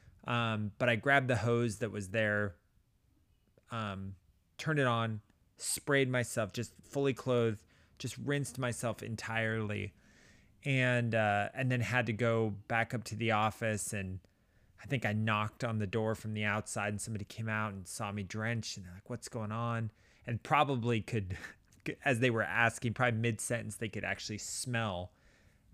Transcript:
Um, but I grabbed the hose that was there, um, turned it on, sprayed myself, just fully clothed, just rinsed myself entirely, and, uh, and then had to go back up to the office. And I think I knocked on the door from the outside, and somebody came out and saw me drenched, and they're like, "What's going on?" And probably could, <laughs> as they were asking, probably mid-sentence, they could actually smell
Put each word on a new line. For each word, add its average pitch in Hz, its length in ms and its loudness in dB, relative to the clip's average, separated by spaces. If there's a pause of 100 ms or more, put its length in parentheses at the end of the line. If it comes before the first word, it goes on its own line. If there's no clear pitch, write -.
(260)
Um, 113 520 0
but 123 100 2
I 117 80 6
grabbed 139 320 4
the 127 80 4
hose 120 420 2
that 107 140 -4
was 98 160 -6
there, 104 480 0 (1120)
um, 98 440 -4 (440)
turned 156 200 0
it 135 80 4
on, 113 340 2 (360)
sprayed - 520 2
myself, 117 440 0
just 117 200 -6 (100)
fully 139 320 2
clothed, 117 480 2 (360)
just - 200 -8
rinsed 139 400 -2
myself 120 440 -2
entirely, 110 880 -2 (720)
and, 123 500 2
uh, 104 400 4
and 131 160 0
then 127 100 2
had 117 260 2
to 120 60 0
go 113 420 2 (140)
back 113 260 0
up 107 100 -4
to 110 120 -10
the 110 160 2
office. 107 600 0
And 95 280 -6 (600)
I - 40 -14
think 123 200 -2
I 104 60 2
knocked 107 520 0
on 113 140 0
the 104 80 0
door 110 280 0
from 110 200 -6
the 107 100 -2
outside, 104 440 0
and 104 120 -4
somebody 107 240 -6
came 110 240 -8
out 107 240 0
and 95 140 -10
saw 104 260 -6
me 104 100 -4
drenched, 110 540 -4
and 95 100 -12
they're 90 80 -16
like, 98 140 -16
"What's 120 200 -8
going 110 240 -6
on?" 113 380 -2 (360)
And 117 160 -2
probably 127 580 4
could, 95 360 -4 (340)
<laughs> - 340 -8
as 127 160 4
they 127 100 6
were 113 120 2
asking, 113 520 2
probably 120 260 2
mid-sentence, 113 560 -2
they 113 120 -4
could 98 160 -6
actually 98 340 -4
smell 107 760 -4 (600)